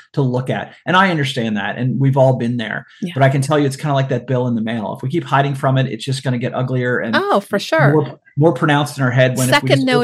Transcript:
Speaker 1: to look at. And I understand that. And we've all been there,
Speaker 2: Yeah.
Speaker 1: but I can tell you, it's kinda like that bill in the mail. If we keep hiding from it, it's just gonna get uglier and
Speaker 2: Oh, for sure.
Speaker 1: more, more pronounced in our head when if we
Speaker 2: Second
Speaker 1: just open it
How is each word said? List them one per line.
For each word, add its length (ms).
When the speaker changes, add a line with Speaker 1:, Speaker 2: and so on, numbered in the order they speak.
Speaker 1:
to 80
look 260
at. 260
And 100
I 140
understand 480
that. 180
And 240
we've 160
all 220
been 180
there, 300
Speaker 2:
Yeah. 120
Speaker 1:
but 80
I 60
can 140
tell 160
you, 80
it's 100
kinda 180
like 140
that 180
bill 200
in 80
the 80
mail. 340
If 60
we 80
keep 140
hiding 300
from 220
it, 100
it's 180
just 180
gonna 160
get 160
uglier 440
and 160
Speaker 2:
Oh, 260
for 180
sure. 340
Speaker 1:
more, 280
more 160
pronounced 420
in 80
our 60
head 260
when 120
if 20
we 40
Speaker 2:
Second 140
Speaker 1:
just 140
open 60
it 40